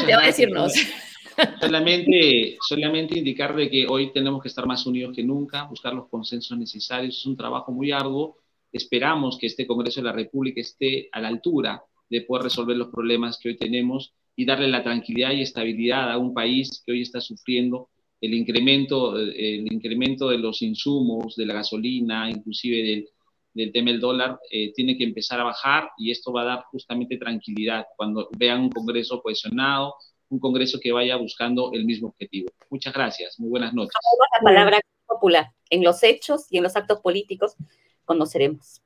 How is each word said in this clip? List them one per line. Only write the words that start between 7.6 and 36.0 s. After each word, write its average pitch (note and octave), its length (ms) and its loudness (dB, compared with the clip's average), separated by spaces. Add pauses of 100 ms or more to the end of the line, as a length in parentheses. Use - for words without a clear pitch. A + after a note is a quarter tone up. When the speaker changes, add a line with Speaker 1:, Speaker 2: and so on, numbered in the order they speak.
Speaker 1:
muy C3+ 200 -2
arduo. C#3 460 -2 (340)
Esperamos C3 680 0
que A#2 100 -4
este B2 180 -4
Congreso A#2+ 360 -2
de B2 40 -2
la A2+ 60 -2
República C3 480 -4
esté C3+ 520 -4
a A2 100 -8
la A2+ 80 -4
altura A#2 520 -2 (280)
de A#2 120 0
poder B2+ 240 -2
resolver A#2+ 300 0
los A#2+ 140 -2
problemas A#2 520 -2
que A#2+ 80 -4
hoy A#2 80 -6
tenemos B2 560 -2 (220)
y B2+ 100 -2
darle C3+ 220 2
la B2 160 2
tranquilidad A#2+ 480 0
y C#3 100 0
estabilidad A#2+ 680 -2
a A#2+ 60 -2
un B2 160 -2
país B2 520 0
que A#2+ 80 -4
hoy B2 100 -2
está A#2+ 180 -8
sufriendo B2 680 -2 (320)
el A2 120 -2
incremento, B2 840 2
eh, G#2+ 400 -2
el G#2+ 120 -4
incremento B2+ 580 -2
de A#2+ 100 2
los A2 220 -4
insumos, A2+ 760 0
de A2+ 100 -4
la G#2 100 -4
gasolina, A2+ 760 -2
inclusive A2+ 540 -4
del, G#2+ 260 -2 (440)
del A2 180 -4
tema A#2+ 200 2
del A#2 100 0
dólar, B2+ 380 0 (120)
eh, G#2+ 220 -2
tiene B2+ 240 0
que B2+ 80 0
empezar A2+ 340 -4
a A#2+ 60 0
bajar C#3 520 0
y A2+ 140 -4
esto B2 220 -6
va A#2+ 80 0
a A#2+ 40 0
dar B2 260 -4
justamente B2 460 -6
tranquilidad A2+ 680 -4 (100)
cuando G#2+ 320 -4 (100)
vean B2 240 2
un B2+ 100 2
Congreso A#2 500 -4
cohesionado, C3+ 760 -2 (340)
un C3+ 100 -2
Congreso C3 400 0
que A#2+ 120 -2
vaya B2 260 2
buscando B2 560 -2
el A2+ 120 -2
mismo A2+ 240 -2
objetivo. G2 400 -8 (200)
Muchas C3+ 240 -8
gracias, A#2 460 -6
muy A#2 100 -6
buenas A#2+ 240 -2
noches. G#2+ 200 -4
Speaker 3:
Tomamos - 420 4
la A3+ 80 2
palabra G3+ 360 8 (280)
popular F3 400 4 (220)
en F3 140 2
los F3 200 6